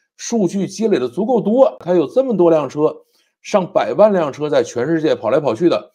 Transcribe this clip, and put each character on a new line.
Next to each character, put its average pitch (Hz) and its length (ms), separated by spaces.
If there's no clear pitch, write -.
数 220 320
据 185 180
积 220 220
累 190 100
的 123 120
足 202 160
够 233 160
多， 220 380
他 175 140
有 165 140
这 262 160
么 240 140
多 170 120
辆 151 200
车， 147 340
上 190 300
百 - 220
万 208 200
辆 160 180
车 147 180
在 139 140
全 120 240
世 165 140
界 151 120
跑 117 160
来 135 100
跑 139 140
去 170 160
的 - 260